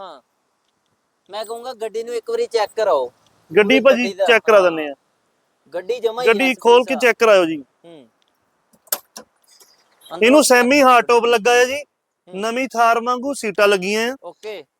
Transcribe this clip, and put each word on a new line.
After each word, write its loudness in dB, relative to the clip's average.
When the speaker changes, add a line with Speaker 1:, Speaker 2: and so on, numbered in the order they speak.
Speaker 1:
ਹਾਂ। -20
ਮੈਂ -10
ਕਹੂੰਗਾ -12
ਗੱਡੀ -8
ਨੂੰ -10
ਇੱਕ -8
ਵਾਰੀ -2
ਚੈੱਕ -2
ਕਰਾਓ। 0
Speaker 2:
ਗੱਡੀ -2
Speaker 1:
ਪੂਰੀ 2
Speaker 2:
ਭਾਜੀ 4
Speaker 1:
ਗੱਡੀ -6
ਦਾ, -4
Speaker 2:
ਚੈੱਕ 2
ਕਰਾ 4
Speaker 1:
ਹਾਂ। 6
Speaker 2:
ਦਿੰਦੇ -2
ਆ। -14
Speaker 1:
ਗੱਡੀ -8
ਜਮਾਂ -4
ਹੀ 2
Speaker 2:
ਗੱਡੀ 2
Speaker 1:
ਐਸ -4
Speaker 2:
ਖੋਲ 4
Speaker 1:
ਪੀਸ -4
Speaker 2:
ਕੇ -6
Speaker 1:
ਆ। -4
Speaker 2:
ਚੈੱਕ 0
ਕਰਾਇਓ 4
ਜੀ। -4
Speaker 1:
ਹੂੰ। -20
Speaker 2:
ਇਹਨੂੰ -20
Speaker 1:
ਅੰਦਰੋਂ 4
Speaker 2:
ਸੈਮੀ 2
ਹਾਰਡ 4
ਟੌਪ 2
ਲੱਗਾ 0
ਆ 2
ਜੀ। -4
Speaker 1:
ਹੂੰ। -18
Speaker 2:
ਨਵੀਂ -6
ਥਾਰ 0
ਵਾਂਗੂ -6
ਸੀਟਾਂ -2
ਲੱਗੀਆਂ -2
ਆ। -16
Speaker 1:
ਓਕੇ। -16